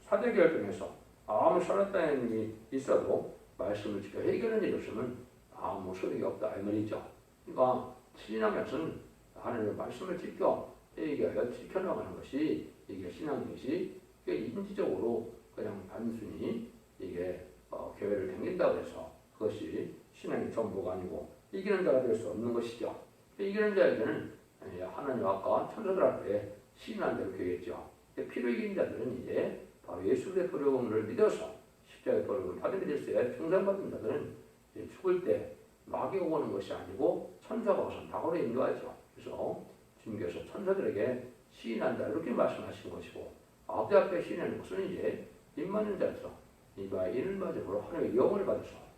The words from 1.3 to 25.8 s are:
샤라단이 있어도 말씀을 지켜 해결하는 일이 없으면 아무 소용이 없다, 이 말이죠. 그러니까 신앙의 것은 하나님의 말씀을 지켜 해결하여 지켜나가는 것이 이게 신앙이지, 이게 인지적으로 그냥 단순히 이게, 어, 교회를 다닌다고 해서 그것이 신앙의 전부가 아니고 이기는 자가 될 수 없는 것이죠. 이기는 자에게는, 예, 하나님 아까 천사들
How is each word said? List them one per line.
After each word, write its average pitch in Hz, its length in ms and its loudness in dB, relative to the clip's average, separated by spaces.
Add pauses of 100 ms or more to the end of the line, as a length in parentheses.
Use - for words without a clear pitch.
샤라단이 147 960 2 (160)
있어도 - 680 2 (200)
말씀을 104 440 -2
지켜 - 180 -8
해결하는 220 440 2
일이 127 140 2
없으면 120 380 -4 (400)
아무 95 380 -4
소용이 - 300 -2
없다, - 320 -2
이 98 80 -4
말이죠. 107 420 0 (400)
그러니까 127 500 4 (200)
신앙의 110 480 0
것은 - 360 -4 (360)
하나님의 110 400 -2
말씀을 180 420 -4
지켜 - 560 0 (240)
해결하여 143 540 0
지켜나가는 - 640 -4
것이 - 560 -2 (160)
이게 - 220 -8
신앙이지, - 920 -4 (220)
이게 - 120 0
인지적으로 - 960 -2 (240)
그냥 98 320 -6
단순히 113 840 -6 (260)
이게, 90 480 -4 (240)
어, - 300 -8
교회를 98 320 0
다닌다고 - 480 2
해서 - 340 -10 (240)
그것이 - 560 -2 (200)
신앙의 - 380 -4
전부가 95 420 -2
아니고 - 360 -6 (220)
이기는 190 320 2
자가 131 180 6
될 117 140 4
수 - 160 -2
없는 113 220 0
것이죠. - 500 -4 (340)
이기는 202 380 2
자에게는, - 580 4 (440)
예, 90 60 -6
하나님 123 420 -2
아까 - 480 2
천사들 185 280 2